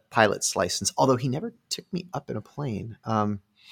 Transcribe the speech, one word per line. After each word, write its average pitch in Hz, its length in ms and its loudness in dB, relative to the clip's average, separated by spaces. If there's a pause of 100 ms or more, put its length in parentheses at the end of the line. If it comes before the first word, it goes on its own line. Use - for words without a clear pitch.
(120)
pilot's - 440 2
license, 95 400 0
although 135 220 6
he 123 100 -4
never 170 280 -4 (140)
took - 220 -10
me 180 220 -4
up - 160 -8
in 117 80 -6
a 107 40 -6
plane, 113 640 -8
um, 104 340 0 (320)